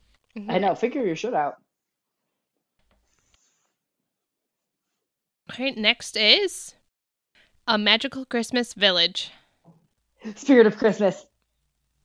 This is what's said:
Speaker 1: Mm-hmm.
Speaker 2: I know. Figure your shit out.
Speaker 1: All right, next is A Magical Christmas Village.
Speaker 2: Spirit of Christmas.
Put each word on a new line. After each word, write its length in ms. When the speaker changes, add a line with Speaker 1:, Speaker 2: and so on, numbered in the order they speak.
Speaker 1:
Mm-hmm. 140
Speaker 2:
I 80
know. 160
Figure 320
your 80
shit 200
out. 240
Speaker 1:
All 140
right, 120
next 400
is 580
A 100
Magical 460
Christmas 500
Village. 560
Speaker 2:
Spirit 300
of 120
Christmas. 480